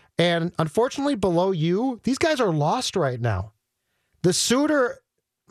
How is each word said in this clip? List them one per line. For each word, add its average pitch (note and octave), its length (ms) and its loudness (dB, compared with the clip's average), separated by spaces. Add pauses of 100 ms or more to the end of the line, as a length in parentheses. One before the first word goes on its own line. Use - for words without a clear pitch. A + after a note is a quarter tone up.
(200)
And E3+ 400 0
unfortunately, C4+ 560 0
below F#3 360 0
you, F#3+ 520 -2
these B3+ 160 -2
guys D#4 200 2
are G#3+ 140 2
lost E3 420 0
right C3+ 240 -2
now. G#2+ 340 -2 (680)
The F3+ 120 2
Suter, C#4+ 680 0 (520)